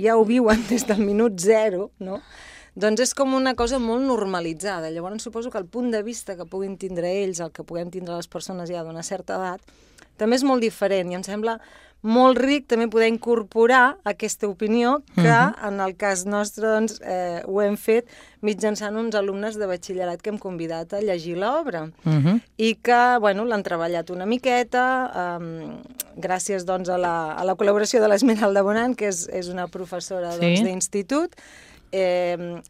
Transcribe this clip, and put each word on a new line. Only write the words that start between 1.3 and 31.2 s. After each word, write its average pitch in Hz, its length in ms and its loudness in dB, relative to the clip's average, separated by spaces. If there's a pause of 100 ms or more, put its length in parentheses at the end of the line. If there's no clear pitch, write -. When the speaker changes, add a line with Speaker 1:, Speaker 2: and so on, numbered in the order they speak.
Speaker 1:
zero, 208 600 2
no? 190 200 -8 (560)
Doncs 214 260 2
és 254 120 0
com 262 220 0
una 262 200 2
cosa 247 240 0
molt 233 240 0
normalitzada. 185 840 -2
Llavors, 180 340 -8
suposo 233 280 -8
que 214 80 -6
el 180 80 -8
punt 240 260 -4
de 214 100 0
vista 220 320 -10
que 170 100 -12
puguin 190 320 -8
tindre 180 300 -6 (160)
ells, 185 160 -4
el 165 120 -8
que 160 120 -14
puguem 170 280 -8
tindre 175 260 -8
les 170 100 -10
persones 175 420 -10
ja 175 140 -6
d'una 165 200 -12
certa 185 340 -8
edat, 185 240 -6 (560)
també 220 180 2
és 262 80 0
molt 254 180 2
diferent 196 500 0
i 180 40 -4
em 185 80 -6
sembla 220 360 -4 (440)
molt 247 340 6
ric 269 300 2
també 233 240 0
poder 226 160 4
incorporar 233 960 4
aquesta 208 460 -4
opinió 233 480 0 (180)
que, 180 60 4
Speaker 2:
Mhm. 240 320 6 (160)
Speaker 1:
en 196 100 -4
el 190 160 -4
cas 190 300 -2
nostre, 208 420 -2
doncs, 220 340 0
eh, 180 460 -4
ho 196 140 0
hem 202 160 2
fet 233 300 2 (340)
mitjançant 208 560 -2
uns 226 180 -4
alumnes 202 400 -2
de 208 120 -4
batxillerat 180 540 -6
que 214 100 -8
hem 208 60 -6
convidat 165 560 -8
a 202 60 -4
llegir 175 380 -2
l'obra 202 540 -4 (120)
Speaker 2:
Mhm. 160 380 2 (160)
Speaker 1:
i 220 180 2
que, 240 460 4
bueno, 202 240 2
l'han 214 180 -2
treballat 170 460 -4
una 180 160 -8
miqueta, 247 1120 0
em, 160 380 -10 (400)
gràcies, 180 480 -2
doncs, 185 240 -2
a 180 80 0
la, 165 380 0
a 170 100 -4
la 185 100 0
col·laboració 208 460 4
de 214 80 4
l'Esmeralda 208 540 4
Bonan, 233 320 0
que 208 120 -2
és, 180 240 -4
és 180 160 -6
una 180 220 -6
professora, 180 640 -8
doncs, 175 240 2
Speaker 2:
Sí. 226 60 4
Speaker 1:
d'institut, 208 680 -2 (600)